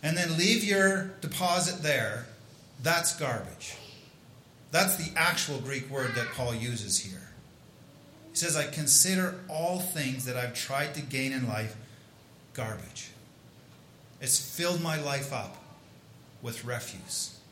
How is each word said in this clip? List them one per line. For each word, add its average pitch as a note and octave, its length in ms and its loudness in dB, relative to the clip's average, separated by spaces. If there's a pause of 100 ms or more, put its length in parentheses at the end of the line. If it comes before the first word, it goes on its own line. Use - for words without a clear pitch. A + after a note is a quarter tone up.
And D#3+ 120 2
then E3 220 2
leave G#3 260 6
your G3 580 4
deposit F3 600 2
there. A#2+ 460 0 (560)
That's E3 320 2
garbage. A#2 600 -4 (960)
That's F#3 240 4
the E3 220 -4
actual D#3+ 420 2
Greek C3 300 -4
word B2+ 260 -2
that A#2 120 0
Paul A#2+ 280 -2
uses A2+ 440 0
here. F#2+ 300 -10 (1000)
He - 60 -4
says, E3 180 0
"I D3 120 2
consider F3+ 840 4
all E3+ 320 0
things C3 420 -2
that B2 140 -4
I've B2 160 -2
tried C#3 420 -2
to D3+ 60 -6
gain C3+ 320 -2
in C3 120 0
life A2 300 -2 (760)
garbage. - 560 -8 (1120)
It's C3 160 2
filled F3 420 0
my D#3+ 160 0
life C#3 380 -2
up G#2+ 280 -8 (800)
with A#2 220 -8
refuse." - 680 -6 (200)